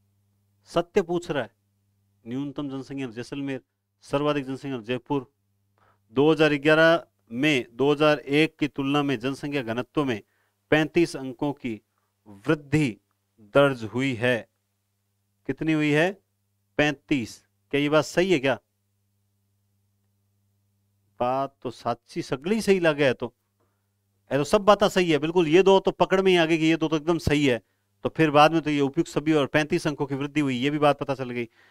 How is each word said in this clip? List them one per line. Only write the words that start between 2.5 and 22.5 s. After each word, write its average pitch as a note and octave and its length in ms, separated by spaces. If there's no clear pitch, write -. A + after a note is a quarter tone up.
जनसंख्या C3+ 400
जैसलमेर, C3 500
सर्वाधिक D3 420
जनसंख्या C3+ 340
जयपुर। B2 460
दो C#3+ 180
हज़ार D3+ 260
ग्यारह D#3 460
में C3 400
दो B2+ 200
हज़ार D3+ 260
एक D3 400
की D3+ 100
तुलना C#3+ 340
में C#3 160
जनसंख्या C#3 460
घनत्व A#2+ 400
में A#2 160
पैंतीस D#3 440
अंकों C3+ 380
की A2 260
वृद्धि D3 420
दर्ज C#3 300
हुई B2+ 300
है। A#2+ 220
कितनी D3+ 240
हुई D3+ 180
है? D#3 200
पैंतीस। D3 580
क्या C#3+ 80
ये D3 80
बात D3 160
सही F#3 280
है D#3 60
क्या? B2+ 200
बात C3 420
तो B2+ 80
साची - 520
सगली D#3+ 380